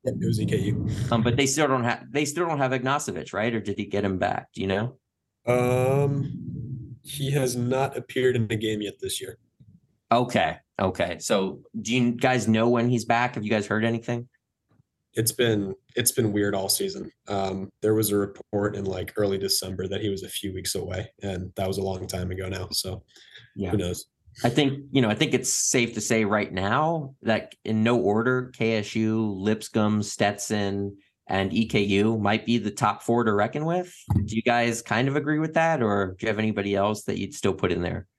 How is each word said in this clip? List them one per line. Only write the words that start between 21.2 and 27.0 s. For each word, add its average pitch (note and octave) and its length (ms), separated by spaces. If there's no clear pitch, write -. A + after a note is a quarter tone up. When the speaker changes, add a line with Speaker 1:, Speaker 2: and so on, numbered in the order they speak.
Speaker 1:
and F#2 320
that G2 120
was F#2+ 120
a F#2+ 40
long F#2+ 220
time F2+ 240
ago F#2 180
now. F#2 240
So F#2 320
Speaker 2:
Yeah. F#2+ 160
Speaker 1:
who G#2 60
knows? F2+ 280
Speaker 2:
I A#2+ 60
think, C#3 420
you C3 100
know, A2 80
I G#2+ 60
think D3+ 180
it's - 180
safe A#2 440
to G#2+ 60
say A2+ 220
right G#2 300
now C3+ 680